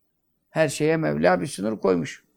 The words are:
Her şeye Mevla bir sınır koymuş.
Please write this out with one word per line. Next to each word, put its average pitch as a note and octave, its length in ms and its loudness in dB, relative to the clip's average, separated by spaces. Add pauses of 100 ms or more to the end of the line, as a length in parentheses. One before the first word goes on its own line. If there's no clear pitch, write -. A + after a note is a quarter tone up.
(500)
Her D#3 180 2
şeye D#3 280 0
Mevla D#3+ 440 2
bir E3+ 60 -4
sınır F#3+ 340 -6
koymuş. - 440 -2 (120)